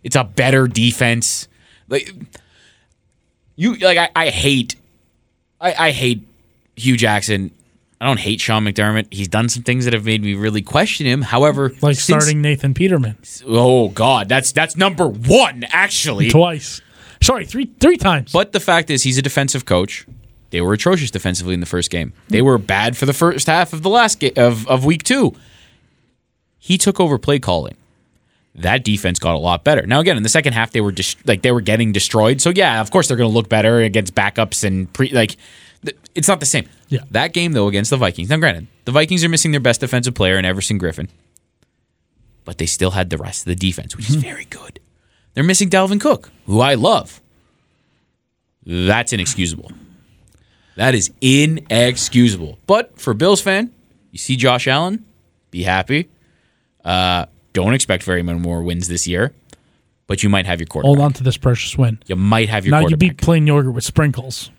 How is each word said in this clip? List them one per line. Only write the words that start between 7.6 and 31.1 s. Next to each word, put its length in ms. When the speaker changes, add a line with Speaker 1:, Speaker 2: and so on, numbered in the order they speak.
Speaker 1:
I 80
don't 140
hate 220
Sean 220
McDermott. 480
He's 160
done 200
some 140
things 240
that 80
have 100
made 180
me 120
really 280
question 440
him. 160
However, 480
Speaker 2:
Like 160
Speaker 1:
since 60
Speaker 2:
starting 400
Nathan 320
Peterman. 420
Speaker 1:
Oh, 420
God. 400
That's, 240
that's 240
number 320
one, 640
actually. 600
Speaker 2:
Twice. 500
Sorry, 240
three, 240
three 180
times. 340
Speaker 1:
But 200
the 80
fact 300
is, 120
he's 160
a 40
defensive 440
coach. 400
They 140
were 100
atrocious 380
defensively 440
in 60
the 60
first 240
game. 220
They 140
were 160
bad 380
for 100
the 60
first 340
half 280
of 80
the 80
last 280
ga-, 180
of, 300
of 180
week 200
two. 300
He 200
took 200
over 200
play 200
calling. 380
That 260
defense 380
got 140
a 40
lot 240
better. 240
Now, 140
again, 160
in 80
the 40
second 260
half, 180
they 80
were 100
dis-, 240